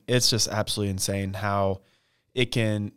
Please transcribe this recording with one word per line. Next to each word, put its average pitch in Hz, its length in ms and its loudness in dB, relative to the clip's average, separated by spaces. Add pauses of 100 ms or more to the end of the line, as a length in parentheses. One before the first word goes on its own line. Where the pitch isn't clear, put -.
it's 123 220 4
just 113 200 2
absolutely 104 420 -2
insane 98 420 -2
how 98 480 0 (540)
it 127 180 0
can 107 440 0